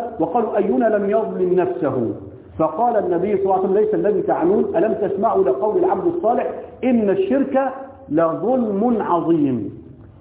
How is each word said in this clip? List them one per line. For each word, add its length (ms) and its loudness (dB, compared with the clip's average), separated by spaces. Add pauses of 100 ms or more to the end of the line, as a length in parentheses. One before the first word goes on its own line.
(200)
وقالوا: 380 0
"أينا 280 2
لم 240 0
يظلم 440 0
نفسه؟" 580 0 (460)
فقال 380 0
النبي 420 0
صلى 60 -2
الله 120 2
عليه 80 0
وسلم: 140 2
"ليس 160 2
الذي 280 0
تعنون، 440 2 (100)
ألم 180 2
تسمعوا 500 0
لقول 340 0
العبد 280 0 (100)
الصالح 360 0 (320)
إن 260 2
الشرك 640 0 (380)
لظلم 920 0
عظيم؟" 800 0 (420)